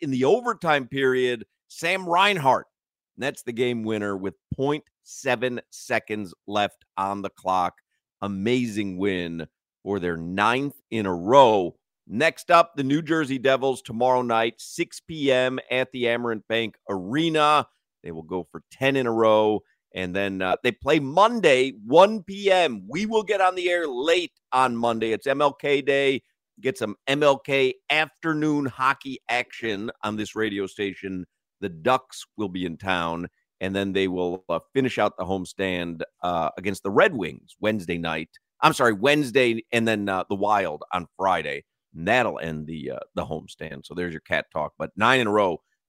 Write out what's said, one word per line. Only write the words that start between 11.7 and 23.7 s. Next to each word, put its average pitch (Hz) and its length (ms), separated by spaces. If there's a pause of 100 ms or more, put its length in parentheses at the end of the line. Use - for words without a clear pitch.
Next 143 420
up, 170 280
the 143 60
New 143 180
Jersey 147 380
Devils 131 420
tomorrow 123 400
night, 117 380
six - 420
P 151 280
M 127 300 (100)
at 127 220
the 123 140
Amerant 117 420
Bank 110 280 (140)
Arena. 147 760 (360)
They 85 100
will 80 100
go 87 300
for 85 180
ten 135 240
in 131 100
a 117 60
row. 107 520 (300)
And 92 220
then, 98 260
uh, 92 220
they 123 80
play 147 300
Monday, 151 720 (120)
one 185 380
P 196 260
M. 147 380
We 170 180
will 214 180
get 196 180
on 185 140
the 180 140
air 175 160